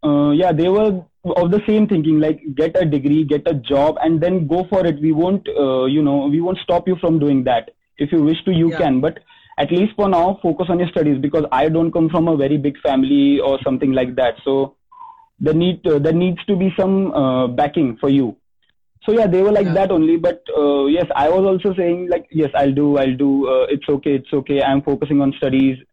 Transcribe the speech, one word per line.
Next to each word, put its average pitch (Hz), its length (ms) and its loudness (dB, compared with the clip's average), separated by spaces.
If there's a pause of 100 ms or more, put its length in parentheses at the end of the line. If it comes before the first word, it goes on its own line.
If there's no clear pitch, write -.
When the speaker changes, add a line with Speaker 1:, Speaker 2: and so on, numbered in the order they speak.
Speaker 1:
uh, 147 280 2
yeah, 175 220 2
they 165 160 2
were 196 340 0 (340)
of 175 120 2
the 208 180 0
same 214 200 2
thinking, 160 320 2
like, 156 200 0 (160)
get 165 240 0
a 180 60 2
degree, 147 380 0
get 147 240 -2
a 170 80 0
job, 143 460 0
and 160 200 0
then 175 260 0
go 170 220 -2
for 190 160 0
it. 151 160 -2
We 156 100 2
won't, 180 360 0 (100)
uh, 131 280 0
you 143 180 0
know, 143 240 0
we 147 120 0
won't 180 200 -4
stop 175 280 -2
you 185 100 0
from 165 200 0
doing 143 280 2
that. 120 260 -2 (260)
If 143 140 -4
you 165 120 2
wish 156 220 0
to, 190 60 0
you 165 180 2
Speaker 2:
Yeah. 160 80 -8
Speaker 1:
can. 139 240 0
But - 180 -4 (380)
at 143 140 -2
least 196 240 0
for 202 120 0
now, 185 360 0
focus 165 260 -2
on 175 100 0
your 175 100 -2
studies, 151 300 0
because 147 320 -2
I 135 180 0
don't 165 220 0
come 160 180 0
from 165 180 0
a 160 100 0
very 139 200 0
big 143 220 -4
family 139 600 2
or 135 240 0
something 135 280 -2
like 127 260 -2
that. 123 260 0
So 135 320 -2 (640)
there 151 160 0
need, 175 320 0
uh, 156 100 2
there 156 160 0
needs 175 320 -2
to 208 100 0
be 185 220 0
some, 190 360 0
uh, 127 340 0
backing 131 500 -2
for 143 120 -2
you. 135 260 0 (680)
So 220 60 -2
yeah, 226 160 2
they 180 140 2
were 202 100 2
like 202 140 2
Speaker 2:
Yeah. 170 80 -2
Speaker 1:
that 190 180 0
only. 165 260 2
But, 170 260 -2 (120)
uh, 143 300 2
yes, 165 300 0
I 139 140 2
was 185 220 2
also 190 240 -2
saying, 180 340 -2
like, 170 220 -4
"Yes, 151 240 -2
I'll 143 160 2 (120)
do, 143 140 2
I'll 135 180 0
do. 139 320 0
Uh, 131 220 2
it's 143 200 -4
okay, 143 260 0
it's - 180 -6
okay. 139 300 -2
I'm 135 180 0
focusing 143 400 -2
on 135 160 0
studies." 135 400 0 (160)